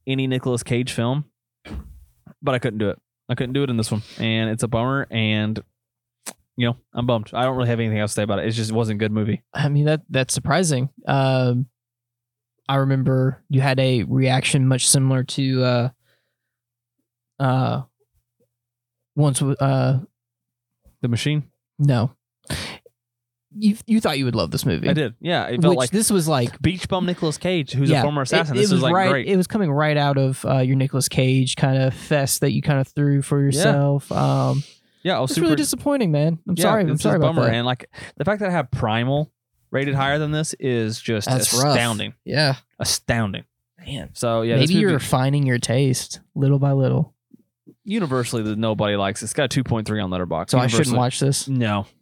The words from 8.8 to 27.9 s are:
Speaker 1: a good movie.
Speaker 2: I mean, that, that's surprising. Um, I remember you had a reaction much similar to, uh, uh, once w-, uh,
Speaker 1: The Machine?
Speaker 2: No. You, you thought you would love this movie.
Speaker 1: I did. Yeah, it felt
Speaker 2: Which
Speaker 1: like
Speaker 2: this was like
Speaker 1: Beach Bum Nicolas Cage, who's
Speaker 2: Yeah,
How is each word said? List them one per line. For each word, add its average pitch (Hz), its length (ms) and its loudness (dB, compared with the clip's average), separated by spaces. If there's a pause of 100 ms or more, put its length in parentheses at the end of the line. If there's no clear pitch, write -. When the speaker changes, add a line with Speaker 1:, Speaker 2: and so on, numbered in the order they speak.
Speaker 1:
a - 20 -6
good 107 120 0
movie. 107 300 -2 (120)
Speaker 2:
I 147 160 0
mean, 147 160 2
that, 151 240 0
that's 131 240 -2
surprising. 143 560 0 (180)
Um, 131 580 2 (1040)
I 139 60 0
remember 135 760 2
you 131 120 4
had 131 180 2
a 127 240 2
reaction 131 640 2
much 131 200 2
similar 131 360 2
to, 131 400 0
uh, 123 260 2 (1500)
uh, 131 420 0 (1300)
once 143 240 2
w-, 139 180 0
uh, 131 420 2 (1000)
Speaker 1:
The 123 60 -2
Machine? 147 420 -2 (300)
Speaker 2:
No. 135 320 2 (1500)
You, 214 180 2 (100)
you 220 140 2
thought 156 180 -2
you 139 80 0
would 117 100 0
love 87 160 0
this - 140 -4
movie. 85 220 0
Speaker 1:
I - 60 2
did. 135 260 -2
Yeah, 156 280 -2
it 123 140 -2
felt 165 100 6
Speaker 2:
Which 170 60 2
Speaker 1:
like 127 120 0
Speaker 2:
this 214 200 0
was 185 180 2
like 131 340 0
Speaker 1:
Beach 170 260 -2
Bum 185 180 0
Nicolas 170 320 -2
Cage, 175 360 -2
who's 135 160 2
Speaker 2:
Yeah, 147 100 4